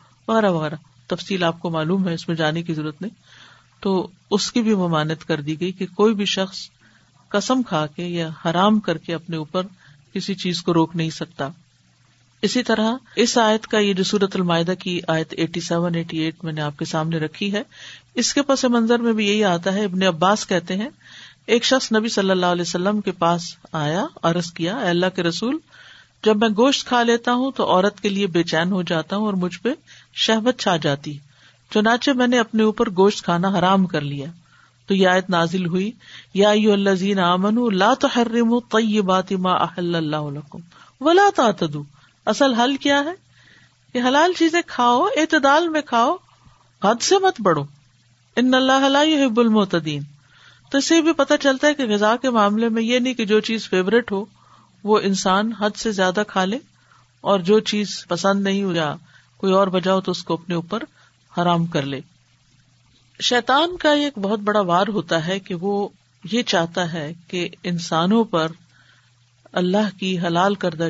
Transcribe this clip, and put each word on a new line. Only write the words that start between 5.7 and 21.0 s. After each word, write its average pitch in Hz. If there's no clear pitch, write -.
کہ 185
کوئی 214
بھی 202
شخص 190
قسم 254
کھا 156
کے 170
یا 170
حرام 190
کر 175
کے 170
اپنے 165
اوپر 170
کسی 196
چیز 175
کو 175
روک 165
نہیں 160
سکتا۔ 156
اسی 240
طرح 220
اس 240
آیت 220
کا، 220
یہ 202
جو 190
سورۃ 196
المائدہ 170
کی 180
آیت 160
ایٹی 165
سیون، 170
ایٹی 170
ایٹ 160
میں 160
نے 151
آپ 147
کے 165
سامنے 160
رکھی 156
ہے، 214
اس 240
کے 285
پس 269
منظر 240
میں 233
بھی 214
یہی 214
آتا 180
ہے۔ 202
ابن 185
عباس 185
کہتے 180
ہیں، 214